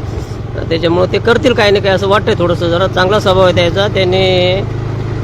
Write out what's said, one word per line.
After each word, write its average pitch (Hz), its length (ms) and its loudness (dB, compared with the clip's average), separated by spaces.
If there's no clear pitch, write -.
त्याच्यामुळं 170 420 0
ते 202 80 0
करतील 240 340 2
काही 208 180 2
ना 202 80 4
काही 196 160 0
असं 185 120 0
वाटतंय 208 320 2
थोडंसं. 170 300 0
जरा 175 180 0
चांगला 185 320 0
स्वभाव 190 240 2
आहे 180 120 4
त्याचा, 175 320 0
त्याने 185 920 0